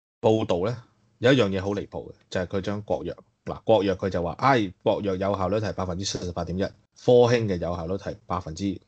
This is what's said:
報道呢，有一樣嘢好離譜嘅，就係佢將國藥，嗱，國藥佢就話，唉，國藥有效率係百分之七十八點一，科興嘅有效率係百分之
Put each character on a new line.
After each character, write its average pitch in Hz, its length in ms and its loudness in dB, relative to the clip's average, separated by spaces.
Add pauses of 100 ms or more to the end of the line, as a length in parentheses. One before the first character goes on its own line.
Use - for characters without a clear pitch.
(200)
報 110 240 4
道 95 260 0
呢， 110 140 -10 (340)
有 120 140 6
一 143 80 6
樣 101 80 4
嘢 95 120 -2
好 95 100 -2
離 101 180 -4
譜 - 220 -12
嘅， - 40 -20 (140)
就 - 120 -4
係 87 60 -2
佢 98 140 -4
將 104 220 -6
國 78 220 -4
藥， - 120 -8 (280)
嗱， 73 200 -8
國 107 200 4
藥 95 120 2
佢 98 120 -4
就 90 140 -2
話， 85 160 -4
唉， 120 340 2 (100)
國 98 200 2
藥 98 140 -2
有 95 220 -2
效 92 100 -2
率 98 80 0
係 107 160 -4
百 95 140 -6
分 90 120 -6
之 98 60 -8
七 - 140 -6
十 90 140 -6
八 87 120 -6
點 87 140 -6
一， 98 40 -2
科 - 500 -2 (140)
興 117 200 2
嘅 95 100 -2
有 85 200 -4
效 85 100 -8
率 92 80 -4
係 98 220 -8 (100)
百 90 140 -4
分 78 140 -10
之 95 340 -4